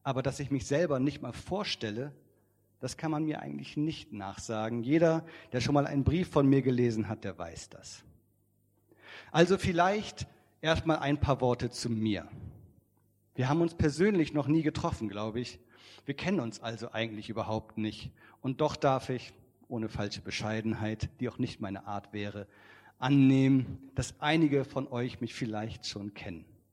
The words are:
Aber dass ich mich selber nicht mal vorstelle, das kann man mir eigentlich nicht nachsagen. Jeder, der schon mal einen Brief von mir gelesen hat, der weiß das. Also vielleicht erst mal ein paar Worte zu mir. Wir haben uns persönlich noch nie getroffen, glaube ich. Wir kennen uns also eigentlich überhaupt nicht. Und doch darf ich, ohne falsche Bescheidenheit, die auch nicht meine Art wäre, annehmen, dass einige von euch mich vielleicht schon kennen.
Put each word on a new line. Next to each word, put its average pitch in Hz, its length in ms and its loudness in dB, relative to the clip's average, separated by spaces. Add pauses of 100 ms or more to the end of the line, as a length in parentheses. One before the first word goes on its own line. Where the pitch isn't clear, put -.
Aber 127 220 -2
dass 131 160 -4
ich 135 100 -6
mich 139 160 -2
selber 156 340 0
nicht 143 220 -2
mal 120 120 -10
vorstelle, 139 800 -6 (640)
das - 180 -8
kann 160 140 -4
man 156 140 0
mir 151 160 -4
eigentlich 143 360 -8
nicht 151 340 -4
nachsagen. 110 720 -4
Jeder, 160 400 4 (280)
der 123 100 0
schon 143 140 2
mal 143 100 6
einen 139 180 0
Brief 160 260 2
von 139 180 6
mir 135 160 6
gelesen 120 460 2
hat, 110 160 -6
der 90 120 -8
weiß 82 320 -12
das. - 340 -20 (1300)
Also 180 280 6
vielleicht 190 680 0 (340)
erst 160 260 0
mal 156 100 4
ein 143 220 0
paar 139 200 2
Worte 123 300 2
zu - 200 -6
mir. 107 380 0 (1080)
Wir 127 120 0
haben 156 140 4
uns 170 140 0
persönlich 160 580 2
noch 143 140 0
nie 156 160 4
getroffen, 147 440 -2
glaube 104 320 -4
ich. - 200 -8 (460)
Wir 143 100 -6
kennen 180 240 0
uns 113 220 -6
also 117 320 -8
eigentlich 110 360 -4
überhaupt 107 480 -4
nicht. 107 340 -6 (300)
Und 131 200 -4
doch 151 140 2
darf 135 340 2
ich, 123 240 -6 (340)
ohne 113 200 -4
falsche - 340 -6
Bescheidenheit, 110 880 -4 (100)
die 123 100 -2
auch - 80 -12
nicht - 220 -4
meine 98 260 -8
Art 101 260 -8
wäre, 104 360 -8 (500)
annehmen, 135 960 6
dass - 260 -6
einige 147 460 4
von 135 220 -4
euch 120 340 -4
mich 117 140 -6
vielleicht 110 500 -6
schon 101 300 -8
kennen. 82 300 -12 (280)